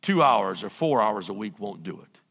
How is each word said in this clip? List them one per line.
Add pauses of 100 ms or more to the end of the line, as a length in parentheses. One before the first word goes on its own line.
Two
hours
or
four
hours
a
week
won't
do
it.